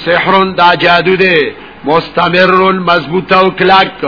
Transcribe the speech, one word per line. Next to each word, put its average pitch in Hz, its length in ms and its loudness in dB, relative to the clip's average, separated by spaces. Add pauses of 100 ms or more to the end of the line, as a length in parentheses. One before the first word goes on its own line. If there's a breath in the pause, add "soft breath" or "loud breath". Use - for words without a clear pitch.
سحر، 180 400 0
دا 175 300 2
جادو 170 420 0
دی، 165 360 0 (320 loud breath)
مستمر، 175 880 0
مضبوط 175 600 -2
او 190 180 2
کلک 190 580 0